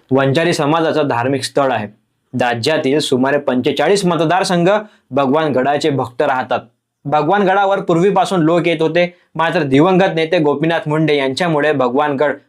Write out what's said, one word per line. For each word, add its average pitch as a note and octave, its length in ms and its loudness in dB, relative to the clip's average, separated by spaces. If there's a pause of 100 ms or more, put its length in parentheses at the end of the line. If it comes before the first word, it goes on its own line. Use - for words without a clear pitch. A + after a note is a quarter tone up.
(120)
वंजारी C#3 420 2
समाजाचं D3+ 540 0
धार्मिक B2+ 360 -2
स्थळ C#3 280 -2
आहे. G#2+ 160 -4 (540)
राज्यातील C3 580 0
सुमारे C3+ 380 0
पंचेचाळीस D3 680 0
मतदारसंघ F3 640 0 (420)
भगवानगडाचे C#3 800 0
भक्त C3 320 -4
राहतात. B2+ 380 -2 (460)
भगवानगडावर F#3+ 760 0
पूर्वीपासून F#3 600 0
लोक E3 260 2
येत E3 140 0
होते, F3 340 0 (200)
मात्र E3 280 0
दिवंगत E3+ 520 2
नेते D#3+ 240 0
गोपीनाथ D#3 500 0
मुंडे D3+ 260 0
यांच्यामुळे C#3+ 560 0
भगवानगड C#3 600 0 (160)